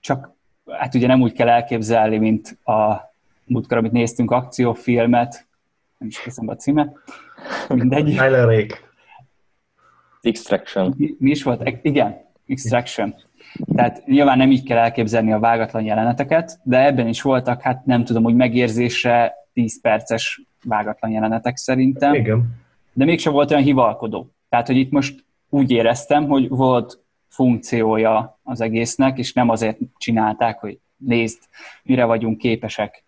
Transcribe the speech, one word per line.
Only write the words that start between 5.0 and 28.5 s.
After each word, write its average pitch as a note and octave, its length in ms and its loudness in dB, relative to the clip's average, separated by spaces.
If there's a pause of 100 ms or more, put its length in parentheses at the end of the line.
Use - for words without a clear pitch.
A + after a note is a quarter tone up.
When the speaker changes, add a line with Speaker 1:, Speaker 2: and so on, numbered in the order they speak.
Speaker 1:
nem A#2+ 100 -12
is - 140 -14
teszem A2+ 260 -12
a A2 80 -10
címe, D3 360 -2 (760)
mindegy. B2+ 360 2 (100)
Speaker 2:
<laughs> - 20 -2
Tyler C3 280 4
Rake. A2 320 2 (1400)
Speaker 3:
Extraction. G2 760 -2
Speaker 1:
Mi, - 220 -2
mi C3+ 120 2
is D3 120 -2
volt? A#2+ 200 -2
E-, A#2 200 -8
igen, C3+ 380 0 (260)
Extraction. A#2+ 680 -4 (600)
Tehát B2 320 0
nyilván C3+ 320 4
nem C3 120 6
így C3 140 2
kell A#2 140 0
elképzelni A2+ 540 0
a G#2+ 60 0
vágatlan A2+ 440 0
jeleneteket, B2 800 -2
de B2+ 220 4
ebben B2+ 240 2
is A#2 140 -6
voltak, B2+ 380 0
hát B2+ 240 -4
nem A#2+ 200 2
tudom, A2+ 200 0
úgy A#2 100 2
megérzésre A#2+ 1000 2 (180)
tíz A#2 280 -4
perces A2+ 640 -2 (220)
vágatlan G#2+ 460 -4
jelenetek A2 460 -2
szerintem. C3 580 0
Speaker 2:
Igen. A2+ 300 0 (480)
Speaker 1:
De C3 120 0
mégsem E3 280 0
volt C#3+ 180 2
olyan D3 120 2
hivalkodó. A#2 680 0 (240)
Tehát, A#2+ 120 0
hogy C3 100 0
itt C3 140 0
most C#3 340 -2 (240)
úgy C3+ 220 2
éreztem, B2 560 2
hogy C3+ 220 0
volt B2+ 500 0 (300)
funkciója A2 1120 0
az B2 180 -10